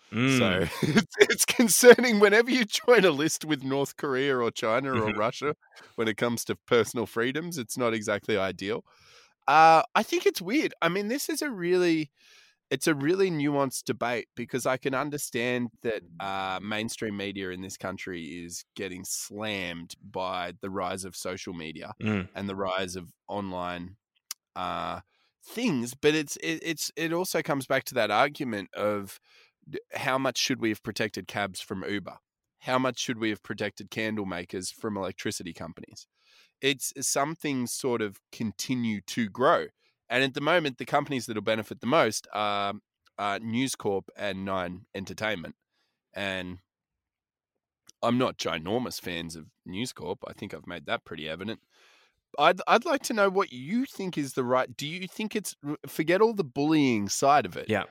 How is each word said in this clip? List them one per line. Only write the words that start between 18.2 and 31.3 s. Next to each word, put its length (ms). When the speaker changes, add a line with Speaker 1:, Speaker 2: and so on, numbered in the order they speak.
Speaker 2:
is 220
getting 300
slammed 1000
by 560
the 100
rise 360
of 100
social 380
media 400
Speaker 1:
Mm. 320
Speaker 2:
and 140
the 60
rise 420
of 140
online, 680
uh, 440
things. 520
But 180
it's, 240
it, 240
it's, 340
it 160
also 300
comes 240
back 200
to 100
that 160
argument 640
of 440
d-, 120
how 260
much 180
should 240
we 80
have 140
protected 440
cabs 340